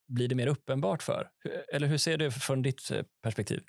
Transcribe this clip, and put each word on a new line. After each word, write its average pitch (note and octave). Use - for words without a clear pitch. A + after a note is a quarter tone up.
blir B2
det B2+
mer B2
uppenbart D3
för? -
Hur, -
eller D3
hur D3
ser D#3+
du D3+
från C3
ditt, -
eh, -
perspektiv? -